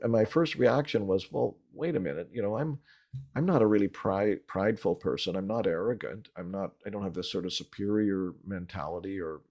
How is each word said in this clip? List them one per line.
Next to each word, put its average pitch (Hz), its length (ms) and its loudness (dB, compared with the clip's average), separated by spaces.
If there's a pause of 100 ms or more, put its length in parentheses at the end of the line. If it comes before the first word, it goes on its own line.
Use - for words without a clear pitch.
and 117 80 2
my 110 140 6
first 160 300 2
reaction 123 520 2
was, 95 240 2
"Well, 123 280 -2 (140)
wait 160 240 -2
a 107 40 0
minute, 82 320 -4
you 120 80 -4
know, 104 160 0
I'm, 147 220 -2 (580)
I'm 147 80 2
not 170 180 4
a 107 40 8
really 104 220 6
pri-, 98 580 0
prideful 98 480 0
person. 85 420 -2
I'm 95 100 -4
not 107 200 -2
arrogant. 95 680 -2
I'm 90 140 -10
not, 98 220 -6 (140)
I 104 40 -8
don't 101 120 -6
have 92 120 -4
this 90 160 -6
sort 92 140 -4
of 90 80 -6
superior 101 800 -2 (140)
mentality 90 760 -8
or, 78 300 -8